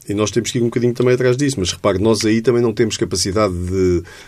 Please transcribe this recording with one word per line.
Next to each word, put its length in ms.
E 60
nós 180
temos 220
que 60
ir 20
um 60
bocadinho 260
também 220
atrás 240
disso. 200
Mas 140
repare, 260
nós 260
aí 180
também 200
não 120
temos 240
capacidade 560
de, 480